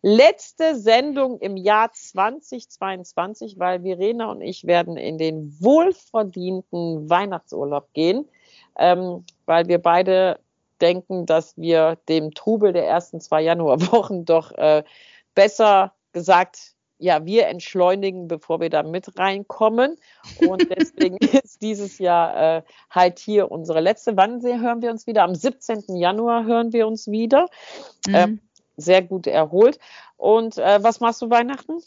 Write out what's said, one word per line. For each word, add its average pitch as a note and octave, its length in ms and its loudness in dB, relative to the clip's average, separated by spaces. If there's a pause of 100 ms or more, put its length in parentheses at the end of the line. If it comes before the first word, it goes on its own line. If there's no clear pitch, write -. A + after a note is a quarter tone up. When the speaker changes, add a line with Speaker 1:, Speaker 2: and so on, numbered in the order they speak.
Speaker 1:
letzte D4 720 4
Sendung B3+ 640 0
im G3 160 -8
Jahr G#3+ 360 0
zwanzig A#3 800 -8
zweiundzwanzig, F#3+ 880 -10
weil F3+ 240 -2
Verena G3+ 480 -4
und - 100 -12
ich - 260 -12
werden E3+ 300 0
in D3 220 -8
den D#3 420 -6
wohlverdienten F#3 1500 -2
Weihnachtsurlaub E3 840 -4
gehen, F#3 340 -2 (520)
ähm, F3+ 460 0 (220)
weil E3+ 220 0
wir F3 140 2
beide F#3 560 2 (420)
denken, F3+ 460 -2
dass D#3+ 320 -2
wir E3 380 2 (120)
dem D#3 240 -2
Trubel G#3 400 0
der E3+ 140 -2
ersten E3+ 340 -4
zwei D#3 220 -2
Januarwochen E3+ 840 0
doch, E3 280 0
äh, D3+ 320 0 (500)
besser G3+ 580 4 (200)
gesagt, F3 600 0 (240)
ja, D#3+ 260 0
wir G3+ 220 2
entschleunigen, F#3 840 -2
bevor E3 320 -6
wir E3 100 -2
da D#3 120 0
mit E3+ 360 -10
reinkommen. A3 800 -2 (380)
Und - 360 2
deswegen F#3 500 -2
<laughs> C4+ 240 2
ist - 180 -20
dieses G3+ 360 -8
Jahr, E3+ 600 0
äh, D#3+ 40 -8 (280)
halt F3+ 280 2
hier G#3 320 0
unsere D#3+ 300 -2
letzte. G#3 360 -2
Wann A3 240 2
se-, A#3+ 200 -4
hören A#3 220 -2
wir A#3+ 80 -4
uns A3+ 160 -10
wieder? G#3+ 180 2
Am F3+ 100 0
siebzehnten G#3+ 640 -6
Januar A3 480 0
hören A#3 280 0
wir A#3 160 2
uns A3 200 -8
wieder. A#3 400 2 (580)
Speaker 2:
Mhm. G3 60 -2
Speaker 1:
Ähm, G3+ 280 2 (360)
sehr F3 260 2
gut F3+ 240 -8
erholt. F3 520 2 (380)
Und, A3+ 420 0
äh, G3+ 240 2
was A3+ 180 0
machst A#3 220 -2
du A#3 80 -8
Weihnachten? C4 560 -2